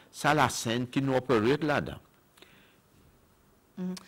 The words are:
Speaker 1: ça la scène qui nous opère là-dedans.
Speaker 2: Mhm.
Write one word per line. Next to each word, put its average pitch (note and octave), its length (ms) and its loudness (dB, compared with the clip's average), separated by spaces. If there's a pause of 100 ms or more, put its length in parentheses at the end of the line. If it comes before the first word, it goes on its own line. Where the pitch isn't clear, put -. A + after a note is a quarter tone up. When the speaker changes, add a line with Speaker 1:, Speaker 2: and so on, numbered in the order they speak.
(100)
Speaker 1:
ça - 220 0
la C#3+ 160 4
scène A#2+ 380 -4
qui C3+ 160 -2
nous C3+ 120 0
opère B2+ 280 2
là-dedans. C#3 560 0 (1800)
Speaker 2:
Mhm. F#3 180 -6 (140)